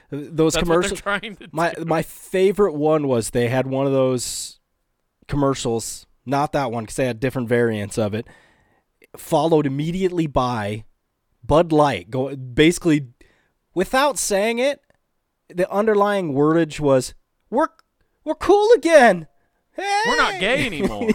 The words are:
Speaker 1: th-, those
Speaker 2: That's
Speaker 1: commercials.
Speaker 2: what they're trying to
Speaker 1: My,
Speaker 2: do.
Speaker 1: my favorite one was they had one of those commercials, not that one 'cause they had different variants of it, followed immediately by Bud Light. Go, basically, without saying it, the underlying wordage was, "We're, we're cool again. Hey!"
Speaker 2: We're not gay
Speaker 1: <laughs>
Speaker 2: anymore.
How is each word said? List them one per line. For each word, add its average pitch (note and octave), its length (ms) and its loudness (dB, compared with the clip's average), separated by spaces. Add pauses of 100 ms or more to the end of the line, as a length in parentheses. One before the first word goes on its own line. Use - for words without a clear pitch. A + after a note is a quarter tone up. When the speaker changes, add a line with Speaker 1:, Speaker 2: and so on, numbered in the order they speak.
(100)
Speaker 1:
th-, C#3 200 -12
those D#3+ 220 0
Speaker 2:
That's D#3+ 120 -2
Speaker 1:
commercials. F3+ 360 0
Speaker 2:
what - 40 -20
they're G3+ 160 -2
trying G3+ 160 -14
to - 160 -20
Speaker 1:
My, E3 200 -2
Speaker 2:
do. E3 140 -10
Speaker 1:
my D#3+ 160 0
favorite F#3+ 720 0
one D3+ 340 2
was A#2+ 220 0
they A#2+ 180 0
had B2+ 180 0
one C3+ 200 -2
of C#3 60 0
those C3 680 -2 (680)
commercials, C3+ 760 -2 (220)
not C#3 260 -2
that C#3 200 -2
one A2+ 140 -6
'cause - 100 -12
they C#3 80 0
had A#2+ 160 -4
different B2+ 300 -4
variants A2+ 480 0
of G#2+ 160 -2
it, A2 120 -8 (880)
followed D3+ 520 0
immediately E3+ 600 -2
by A#2+ 580 -4 (580)
Bud D#3 280 2
Light. D3 400 2
Go, C3+ 240 -6
basically, D3 720 2 (680)
without C4 440 0
saying G#3+ 400 -2
it, C#4 220 -2 (680)
the F3 220 -4
underlying G3+ 600 0
wordage D3+ 480 2
was, C#3 320 2 (380)
"We're, D4 180 0 (560)
we're D#4 120 -4
cool G#4 360 4
again. C4 560 6 (480)
Hey!" G4+ 320 -2
Speaker 2:
We're B4 80 0
not G4 240 0
gay C4 260 -2
Speaker 1:
<laughs> - 0 -
Speaker 2:
anymore. G#3+ 480 -4